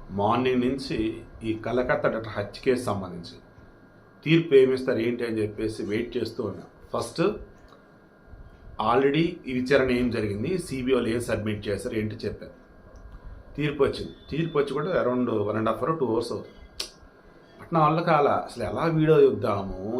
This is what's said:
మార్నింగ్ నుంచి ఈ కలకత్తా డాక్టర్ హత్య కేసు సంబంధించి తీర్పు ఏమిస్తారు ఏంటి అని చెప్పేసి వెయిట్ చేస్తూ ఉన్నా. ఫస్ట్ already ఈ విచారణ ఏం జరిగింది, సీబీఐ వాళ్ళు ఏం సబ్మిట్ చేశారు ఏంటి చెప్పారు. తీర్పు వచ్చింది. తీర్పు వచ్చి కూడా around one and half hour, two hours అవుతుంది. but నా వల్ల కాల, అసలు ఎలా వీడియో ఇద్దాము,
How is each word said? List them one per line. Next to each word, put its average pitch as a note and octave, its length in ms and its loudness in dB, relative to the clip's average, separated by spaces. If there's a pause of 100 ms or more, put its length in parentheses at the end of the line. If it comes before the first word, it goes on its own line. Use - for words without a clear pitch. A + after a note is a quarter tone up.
(100)
మార్నింగ్ A#2+ 540 2
నుంచి C3+ 340 -2 (460)
ఈ A2 100 0 (120)
కలకత్తా B2 480 0
డాక్టర్ A2 220 -6
హత్య G2+ 280 -6
కేసు B2+ 260 2
సంబంధించి F2 460 -8 (880)
తీర్పు D#3 300 4
ఏమిస్తారు B2+ 440 6
ఏంటి A#2+ 300 -2
అని A2 140 0
చెప్పేసి G#2+ 380 -4 (100)
వెయిట్ A#2+ 260 -2
చేస్తూ A#2 340 -4
ఉన్నా. - 160 -12 (260)
ఫస్ట్ A#2 300 -4 (1700)
already C#3 380 4 (220)
ఈ C3 120 -6
విచారణ C3 300 4
ఏం B2 260 2
జరిగింది, G#2+ 420 -2
సీబీఐ C3 360 -2
వాళ్ళు A#2 220 0
ఏం A#2+ 40 -2
సబ్మిట్ G#2+ 480 -4
చేశారు G2+ 260 -4
ఏంటి G#2+ 220 -4 (100)
చెప్పారు. - 300 -10 (1000)
తీర్పు D3 260 0
వచ్చింది. F#2+ 320 -2 (160)
తీర్పు D#3 280 -2
వచ్చి C3+ 200 0
కూడా E3 100 -4 (140)
around B2 260 0 (220)
one A2 100 -2
and G#2+ 120 0
half G#2+ 100 -4
hour, D#3 180 0
two A#2 120 0
hours - 220 -2
అవుతుంది. - 220 -12 (1040)
but - 160 -14
నా D#3+ 100 4
వల్ల D#3+ 160 4
కాల, D3+ 260 4 (180)
అసలు - 220 -8
ఎలా B2 160 -2 (140)
వీడియో D#3 180 6 (140)
ఇద్దాము, G2 500 -2 (200)